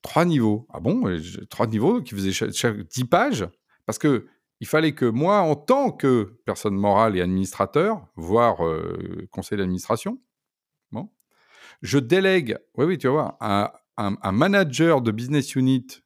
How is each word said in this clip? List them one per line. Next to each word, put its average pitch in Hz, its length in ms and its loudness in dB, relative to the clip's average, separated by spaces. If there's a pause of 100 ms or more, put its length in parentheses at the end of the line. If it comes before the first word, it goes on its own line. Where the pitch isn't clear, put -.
Trois - 220 0
niveaux. 117 480 2
Ah 80 80 -12
bon ? 180 280 0
Et 87 100 -2
je, 87 220 -10
trois 113 280 -4
niveaux 139 340 0
qui - 120 -14
faisaient 98 180 -2
cha-, 107 180 -4
chaque 107 380 -4
dix 127 160 -6
pages, 175 420 2 (400)
parce 107 120 -6
que - 280 0 (340)
il 113 60 -10
fallait 156 280 0
que 139 100 -2
moi, 151 360 2
en 156 140 2
tant 254 360 0
que 123 560 0
personne 104 280 -4
morale 101 400 4
et 92 60 0
administrateur, 98 960 0
voire, 92 500 2
euh, 85 680 -6
conseil - 280 -8
d'administration, 98 600 -4 (760)
bon, 180 180 -12 (720)
je 104 160 0
délègue, 170 580 2 (220)
oui, 131 80 2
oui, 180 100 0
tu 139 120 -4
vas 127 40 2
voir, 143 280 -2
un, 104 300 0 (280)
un, 101 240 -2
un 98 100 -2
manager 160 680 2
de 113 80 2
business 127 460 -2
unit 131 500 0